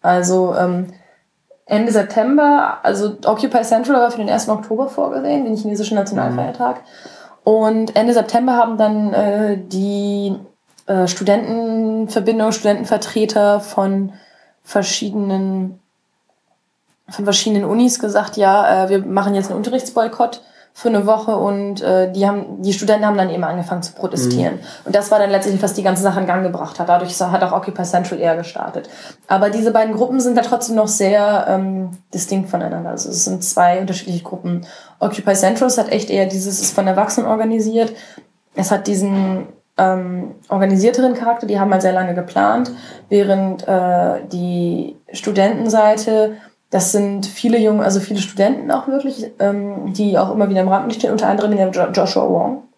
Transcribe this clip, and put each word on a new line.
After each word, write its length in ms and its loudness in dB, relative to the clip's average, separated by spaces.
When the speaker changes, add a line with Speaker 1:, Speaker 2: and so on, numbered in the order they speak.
Speaker 1:
Also, 560 2
ähm, 300 0
Ende 260 0
September, 920 2
also 320 0
Occupy 360 2
Central 380 2
war 120 4
für 60 -8
den 100 -4
ersten 240 0
Oktober 360 -4
vorgesehen, 560 -2
den 120 -2
chinesischen 400 -4
Nationalfeiertag. 800 -2
Speaker 2:
Mhm. 760 -8
Speaker 1:
Und 440 2
Ende 180 4
September 420 2
haben 220 2
dann, 340 2
äh, 460 0
die, 760 -4
äh, 220 2
Studentenverbindung, 1400 0
Studentenvertreter 1080 0
von 520 -2
verschiedenen, 1160 -4
von 160 -8
verschiedenen 400 2
Unis 340 2
gesagt, 380 -2
ja, 480 4
äh, 60 -2
wir 140 4
machen 300 0
jetzt 140 -2
einen 80 -6
Unterrichtsboykott 840 -2
für 160 -4
eine 160 2
Woche 300 2
und, 440 -2
äh, 320 2
die 160 0
haben, 340 -4
die 120 0
Studenten 320 2
haben 100 2
dann 140 0
eben 140 -4
angefangen 380 -4
zu 120 -12
protestieren. 600 -2
Speaker 2:
Mhm. 40 -12
Speaker 1:
Und 100 -6
das 160 2
war 80 6
dann 120 2
letztendlich, 320 0
was 100 -2
die 100 -6
ganze 200 0
Sache 180 0
in 60 -2
Gang 180 0
gebracht 340 -6
hat. 100 -4
Dadurch 320 2
hat 220 0
auch 100 0
Occupy 300 -4
Central 380 -2
eher 160 0
gestartet. 520 -10
Aber 240 2
diese 220 0
beiden 220 2
Gruppen 260 0
sind 160 2
da 60 4
trotzdem 340 -2
noch 100 4
sehr, 640 2
ähm, 420 -2
distinkt 380 -4
voneinander. 400 -4
Also 180 -8
es 160 -2
sind 180 -4
zwei 380 2
unterschiedliche 420 -6
Gruppen. 440 -6
Occupy 340 0
Central, 340 2
es 100 0
hat 120 0
echt 200 -2
eher 160 2
dieses, 340 -4
ist 140 -2
von 120 2
Erwachsenen 400 0
organisiert. 680 0
Es 160 -2
hat 160 0
diesen, 600 0
ähm, 560 0
organisierteren 680 4
Charakter, 320 -2
die 120 0
haben 140 2
halt 100 2
sehr 100 2
lange 220 0
geplant, 560 0
während, 580 2
äh, 540 2
die 680 -4
Studentenseite, 1200 2
das 220 0
sind 320 0
viele 340 0
junge, 260 4
also 160 2
viele 200 -4
Studenten 520 -2
auch 160 -2
wirklich, 500 -4
ähm, 560 -4
die 240 2
auch 160 2
immer 160 2
wieder 120 2
im 60 2
Rampenlicht 320 0
stehen, 120 0
unter 160 0
anderem 280 0
der 140 2
Jo-, 220 -2
Joshua 360 0
Wong 360 -2